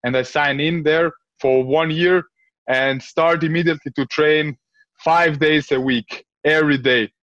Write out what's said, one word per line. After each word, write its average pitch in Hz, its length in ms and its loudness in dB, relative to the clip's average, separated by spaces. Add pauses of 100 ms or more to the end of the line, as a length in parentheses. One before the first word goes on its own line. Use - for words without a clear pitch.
And 123 120 -4
I 127 80 0
signed 143 380 -4
in 160 220 -4
there 160 280 0 (280)
for 131 240 2
one 156 280 0
year 175 320 2 (440)
and 131 360 -2
start 165 400 0
immediately 160 540 -2
to 135 80 -2
train 151 520 0 (460)
five 165 360 2
days 151 320 2
a 131 80 0
week, 127 460 -4 (180)
every 151 340 2
day. 123 340 0 (120)